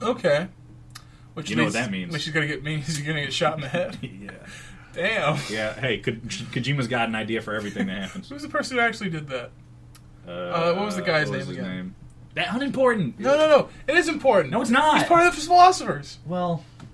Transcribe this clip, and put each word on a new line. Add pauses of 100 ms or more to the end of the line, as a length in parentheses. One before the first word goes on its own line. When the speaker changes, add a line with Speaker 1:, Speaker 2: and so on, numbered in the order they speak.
Speaker 1:
Okay. (880)
Which
Speaker 2:
You
know
what
Speaker 1:
means,
Speaker 2:
that
means.
Speaker 1:
which
is
gonna
get,
means
he's
gonna
get
shot
in
the
head.
Speaker 2:
<laughs>
Yeah. (640)
Speaker 1:
Damn. (120)
Speaker 2:
Yeah,
hey,
Ko-,
Kojima's
got
an
idea
for
everything
that
happens.
Speaker 1:
Who's
the
person
who
actually
did
that? (720)
Speaker 2:
Uh,
Speaker 1:
Uh,
what
was
the
guy's
Speaker 2:
what
was
Speaker 1:
name
Speaker 2:
his
Speaker 1:
again?
Speaker 2:
name? (400)
That
unimportant.
Speaker 1:
No,
no,
no. (200)
It
is
important.
Speaker 2:
No,
it's
not.
Speaker 1:
He's
part
of
the
philosophers.
Speaker 2:
Well, (300)